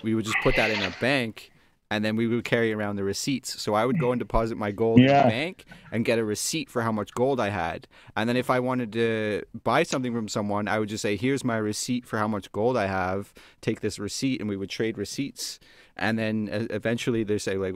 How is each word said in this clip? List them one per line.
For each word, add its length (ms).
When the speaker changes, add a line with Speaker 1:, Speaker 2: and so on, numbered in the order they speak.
Speaker 1:
we 120
would 100
just 160
put 140
that 160
in 100
a 180
bank, 520
and 140
then 100
we 120
would 160
carry 300
around 240
the 60
receipts. 560
So 140
I 120
would 140
go 120
and 80
deposit 380
my 140
gold 280
in 60
Speaker 2:
Yeah. 180
Speaker 1:
the 60
bank 360
and 140
get 140
a 40
receipt 460
for 140
how 80
much 220
gold 260
I 100
had. 380
And 140
then 80
if 120
I 100
wanted 340
to 500
buy 200
something 300
from 140
someone, 400
I 100
would 120
just 120
say, 140
"Here's 280
my 140
receipt 480
for 140
how 80
much 240
gold 260
I 100
have. 460
Take 180
this 180
receipt," 420
and 100
we 80
would 120
trade 280
receipts. 640
And 220
then, 340
uh, 180
eventually 540
they 160
say, 180
like, 180